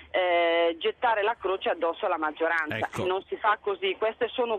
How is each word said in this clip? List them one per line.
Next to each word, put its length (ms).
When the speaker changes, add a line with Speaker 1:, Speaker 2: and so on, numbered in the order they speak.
Speaker 1:
eh, 720
gettare 420
la 160
croce 300
addosso 380
alla 120
maggioranza. 600
Speaker 2:
Ecco. 280
Speaker 1:
Non 220
si 80
fa 240
così, 360
queste 320
sono 300